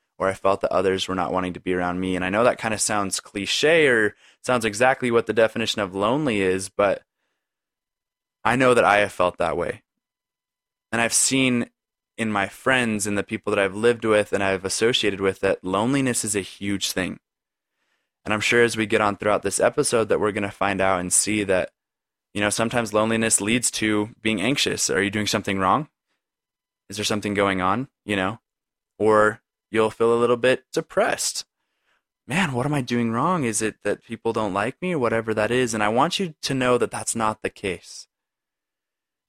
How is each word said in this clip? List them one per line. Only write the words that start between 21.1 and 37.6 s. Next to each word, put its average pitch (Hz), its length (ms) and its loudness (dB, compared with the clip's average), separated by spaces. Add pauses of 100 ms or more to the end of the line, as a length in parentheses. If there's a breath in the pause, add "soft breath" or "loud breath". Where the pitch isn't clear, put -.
see 104 320 0
that, 92 280 0 (640)
you 101 80 -4
know, 104 80 2
sometimes 117 440 -2
loneliness 110 480 2
leads 117 300 0
to 107 380 0 (120)
being 110 200 -2
anxious. 104 480 -2
Are - 120 0
you 101 100 0
doing 107 160 -2
something 101 320 -2
wrong? 101 300 0 (1000)
Is 101 80 -12
there 107 80 -4
something 104 280 -2
going 98 280 0
on, 101 260 0 (180)
you 104 100 -4
know? 98 240 -2 (580)
Or 107 440 4 (280)
you'll 110 220 2
feel 117 220 2
a 117 60 2
little 120 180 2
bit 123 340 0
depressed. - 760 -4 (800)
Man, 151 260 -2
what 123 120 -2
am 147 80 -2
I 143 80 0
doing 120 300 -2
wrong? 151 320 0
Is 113 180 -2
it 110 220 -2
that 101 200 -4
people 113 300 -6
don't 107 200 -2
like 104 280 -2
me 180 120 -4
or 160 60 -2
whatever 113 340 0
that 107 180 0
is? 123 220 0
And 107 100 -2
I 104 60 2
want 131 300 0
you 175 220 -6
to - 120 -4
know 127 240 2
that 110 140 -2
that's 110 240 -8
not 110 260 -2
the 98 80 -4
case. - 580 -10 (1200)